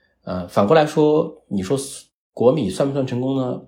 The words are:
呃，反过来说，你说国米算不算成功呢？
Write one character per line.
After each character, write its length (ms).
呃， 240
反 180
过 120
来 100
说， 640
你 160
说 120
国 180
米 180
算 180
不 60
算 120
成 140
功 160
呢？ 320